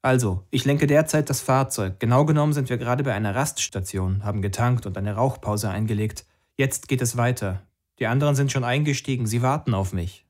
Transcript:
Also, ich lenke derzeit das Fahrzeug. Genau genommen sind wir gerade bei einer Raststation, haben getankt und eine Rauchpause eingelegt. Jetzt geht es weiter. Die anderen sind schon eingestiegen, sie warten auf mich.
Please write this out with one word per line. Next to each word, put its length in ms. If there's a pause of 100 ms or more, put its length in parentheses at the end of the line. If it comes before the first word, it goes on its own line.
Also, 480
ich 140
lenke 240
derzeit 420
das 100
Fahrzeug. 600
Genau 240
genommen 300
sind 140
wir 80
gerade 280
bei 100
einer 220
Raststation, 880
haben 180
getankt 420
und 140
eine 160
Rauchpause 560
eingelegt. 560 (300)
Jetzt 320
geht 140
es 140
weiter. 460 (380)
Die 80
anderen 260
sind 160
schon 140
eingestiegen, 640
sie 140
warten 320
auf 180
mich. 380